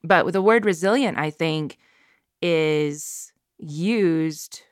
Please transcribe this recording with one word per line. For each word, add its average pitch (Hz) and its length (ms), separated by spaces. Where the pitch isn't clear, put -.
But 170 220
with 180 80
the 190 80
word 214 240
resilient, 196 520
I 151 120
think, 156 480
is 151 920
used 160 1040